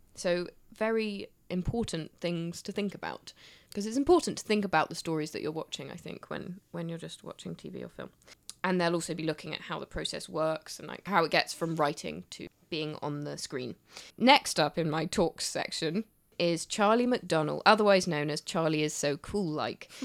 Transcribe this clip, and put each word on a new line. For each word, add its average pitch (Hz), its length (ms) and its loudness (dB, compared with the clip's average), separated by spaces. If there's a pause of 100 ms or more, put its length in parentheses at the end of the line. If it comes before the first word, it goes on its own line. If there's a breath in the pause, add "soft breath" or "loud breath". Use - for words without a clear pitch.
(160)
So 175 320 0 (260)
very 220 540 -2 (240)
important 180 680 -2
things 170 440 -4
to - 80 -8
think 202 240 -4
about, - 360 -8 (400 loud breath)
'cause 202 140 -4
it's 226 120 -4
important 285 380 6
to - 80 -8
think 214 220 2
about 165 240 2
the 165 60 -10
stories 156 340 -2
that - 140 -6
you're 151 80 -2
watching, 147 400 -8
I - 40 -10
think, - 360 -14
when, - 280 -8 (120)
when 170 180 -6
you're 165 80 -6
just 160 260 -14
watching - 300 -12
T 156 160 -12
V 62 140 -10
or 60 60 -10
film. - 200 -14 (540 loud breath)
And 185 180 2
they'll 170 140 2
also 165 180 -4
be 160 120 -4
looking 156 280 -4
at - 80 -8
how - 160 -8
the 135 80 -8
process - 420 -6
works 156 520 -2
and, 151 80 -12
like, - 200 -12
how 180 160 4
it 156 60 0
gets - 240 4
from 165 220 -2
writing 156 560 0
to - 160 -10 (240)
being 151 320 -4
on 147 220 -4
the 147 120 -8
screen. 127 380 -8 (420 loud breath)
Next - 420 6
up 151 200 2
in 160 100 2
my 156 160 0
talks - 400 0
section 160 600 -4 (340)
is 170 260 2
Charlie 220 400 4
McDonnell, 160 580 2
otherwise 202 440 8
known 147 240 0
as 151 100 -4
Charlie 160 400 0
Is 151 140 0
So 143 200 0
Cool 202 300 -2
Like. 147 460 -4 (140)